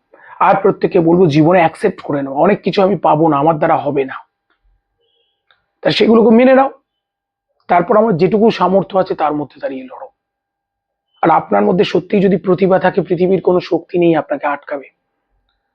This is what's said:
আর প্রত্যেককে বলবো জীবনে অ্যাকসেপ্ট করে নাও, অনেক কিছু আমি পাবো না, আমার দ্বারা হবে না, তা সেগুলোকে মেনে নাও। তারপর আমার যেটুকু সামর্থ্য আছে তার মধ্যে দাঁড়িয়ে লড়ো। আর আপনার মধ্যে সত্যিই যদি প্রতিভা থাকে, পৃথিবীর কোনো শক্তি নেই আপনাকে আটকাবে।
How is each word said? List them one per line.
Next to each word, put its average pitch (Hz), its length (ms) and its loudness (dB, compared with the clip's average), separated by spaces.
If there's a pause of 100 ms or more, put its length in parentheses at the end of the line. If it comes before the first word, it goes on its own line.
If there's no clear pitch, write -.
(400)
আর 190 160 2
প্রত্যেককে - 440 -2
বলবো 170 280 2
জীবনে 156 320 2
অ্যাকসেপ্ট 170 420 -2
করে 143 200 -6
নাও, 139 120 -10
অনেক 143 280 0
কিছু 196 200 -2
আমি 190 160 0
পাবো 156 300 0
না, 151 100 2
আমার 151 200 0
দ্বারা 160 200 0
হবে 135 280 -4
না, 131 80 -14 (1700)
তা 165 100 -2
সেগুলোকে 220 440 4
মেনে 254 180 4
নাও। - 180 2 (960)
তারপর 185 300 2
আমার 214 200 0
যেটুকু 202 340 2
সামর্থ্য 185 460 -2
আছে 185 180 -2
তার 151 180 -2
মধ্যে 147 260 -8
দাঁড়িয়ে 131 240 -10
লড়ো। - 260 -20 (1120)
আর - 80 2
আপনার 185 340 0
মধ্যে 202 200 0
সত্যিই 185 380 -2
যদি 190 160 2
প্রতিভা 180 420 0
থাকে, 180 220 -2
পৃথিবীর 175 400 -2
কোনো 180 180 0
শক্তি 170 400 -6
নেই 170 160 2
আপনাকে 147 320 -6
আটকাবে। 143 420 -10 (840)